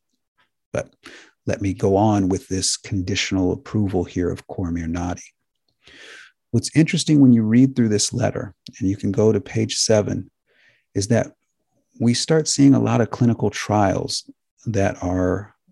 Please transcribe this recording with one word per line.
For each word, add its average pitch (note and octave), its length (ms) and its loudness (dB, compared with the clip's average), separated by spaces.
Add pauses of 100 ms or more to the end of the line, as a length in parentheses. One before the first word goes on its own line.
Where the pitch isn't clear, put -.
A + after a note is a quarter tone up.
(720)
But - 220 -8 (520)
let - 160 -4
me G2 120 -2
go G2 220 0
on G#2 320 2
with F#2+ 200 -2
this F#2 280 -4
conditional F#2+ 760 -4
approval G2 500 -2
here F2 260 -4
of - 180 -10
Comirnaty. F2 720 -6 (1300)
What's - 240 -2
interesting D3+ 460 2
when B2+ 100 8
you A#2 120 4
read B2 320 4
through A#2 140 2
this G#2 240 -2
letter, G#2 400 -4 (260)
and F#2+ 100 -2
you G2+ 80 -2
can G#2 140 -4
go G#2+ 200 4
to G#2 80 2
page A2 380 -4
seven, G#2 520 0 (640)
is G2+ 160 -4
that A2+ 240 0 (640)
we A#2 140 2
start D#3+ 340 -2
seeing C#3 260 6
a A#2+ 60 4
lot A2+ 200 0
of A2+ 120 0
clinical A#2 380 0
trials - 800 -2 (360)
that G2 380 -2
are, F#2 500 -2 (180)